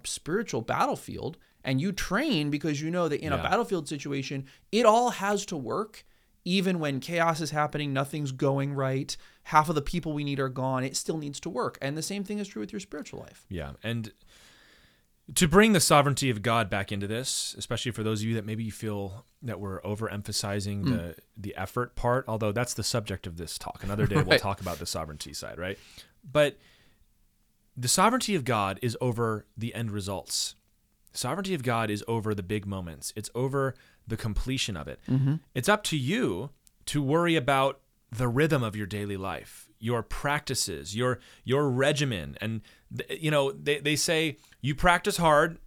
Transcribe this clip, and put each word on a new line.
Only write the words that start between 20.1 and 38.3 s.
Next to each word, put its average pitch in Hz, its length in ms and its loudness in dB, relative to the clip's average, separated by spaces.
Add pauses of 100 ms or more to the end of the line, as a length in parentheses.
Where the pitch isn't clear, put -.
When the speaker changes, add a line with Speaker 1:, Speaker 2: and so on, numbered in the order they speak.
Speaker 1:
Mm. 147 60 0
Speaker 2:
the, 87 260 -2 (220)
the 101 180 -10
effort 120 400 -6
part, 123 320 0
although 110 240 0
that's 120 220 -2
the 113 100 -4
subject 104 440 -2
of 85 100 -10
this 85 220 -10
talk. - 240 -10
Another 104 240 2
day 196 80 2
Speaker 1:
<laughs> - 20 6
Right. 143 80 4
Speaker 2:
we'll 120 140 6
talk 101 200 -2
about 87 200 -4
the 85 80 -8
sovereignty 76 460 -8
side, 52 260 -10
right? 92 180 -4 (520)
But 143 280 4 (1200)
the 123 100 -4
sovereignty 214 480 4
of 147 80 0
God 104 380 2
is 117 180 -2
over 113 460 0 (120)
the 117 160 -4
end 113 180 -4
results. 98 640 -4 (580)
The - 60 -10
sovereignty 185 340 -2
of 147 100 -2
God 117 260 2
is 104 180 -2
over 110 280 0
the 101 80 -6
big 98 220 -2
moments. 92 500 -6
It's 104 180 -8
over 135 420 0 (320)
the 110 100 -4
completion 113 580 -2
of 76 120 -8
it. 69 120 -10 (100)
Speaker 1:
Mm-hmm. 135 260 4 (200)
Speaker 2:
It's 131 140 0
up 208 160 4
to 160 120 -2
you 135 520 0 (380)
to 151 140 0
worry 160 340 4
about 135 440 2 (320)
the 120 160 0
rhythm 139 360 4